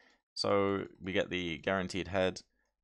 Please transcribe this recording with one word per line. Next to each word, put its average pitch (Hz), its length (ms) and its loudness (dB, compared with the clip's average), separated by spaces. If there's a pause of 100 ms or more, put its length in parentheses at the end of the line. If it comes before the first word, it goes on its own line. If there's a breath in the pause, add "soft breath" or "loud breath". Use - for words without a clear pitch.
(340 soft breath)
So 98 500 2 (180)
we 92 100 -4
get 95 180 0
the 87 280 -2
guaranteed 92 480 -2
head. 92 360 0 (420)